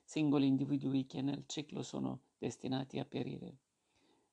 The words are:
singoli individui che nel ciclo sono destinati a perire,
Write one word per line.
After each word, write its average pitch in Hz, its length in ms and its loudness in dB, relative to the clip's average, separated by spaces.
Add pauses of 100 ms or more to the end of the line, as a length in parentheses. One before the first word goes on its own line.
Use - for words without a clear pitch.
singoli 147 440 4
individui 135 580 2
che 135 160 -6
nel 139 240 -2
ciclo 135 380 -6
sono 131 400 -4 (140)
destinati 131 600 -4
a 135 80 -2
perire, 135 540 -6 (720)